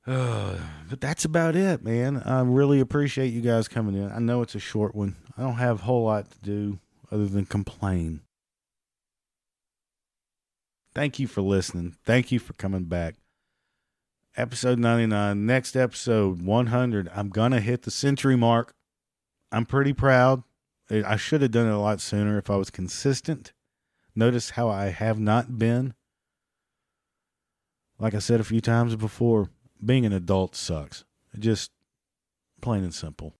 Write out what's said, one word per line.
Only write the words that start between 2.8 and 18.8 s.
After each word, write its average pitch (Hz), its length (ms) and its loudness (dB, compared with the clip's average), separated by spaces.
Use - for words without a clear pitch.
appreciate 135 480 0
you 117 120 -4
guys 113 280 2
coming 107 260 -2
in. 98 160 -4
I 101 80 -10
know 120 240 0
it's 110 140 -8
a 101 40 -6
short - 340 -2
one. 101 220 -4
I 120 60 -8
don't 131 120 -2
have 117 260 0
a 90 40 -14
whole 120 200 2
lot 107 260 -2
to - 100 -20
do 104 400 -6
other 104 140 0
than 98 200 -2
complain. 90 760 -4
Thank 143 240 -4
you 135 100 -2
for - 120 -4
listening. 92 540 -2
Thank 120 280 2
you 120 80 0
for - 140 -18
coming 95 300 -4
back. 85 300 -4
Episode 120 420 0
ninety-nine, 107 680 2
next 127 300 0
episode, 110 680 0
one 113 240 2
hundred. 113 480 0
I'm 101 140 -6
gonna 113 320 2
hit 120 220 -2
the 107 80 -8
century 139 460 2
mark. 117 380 2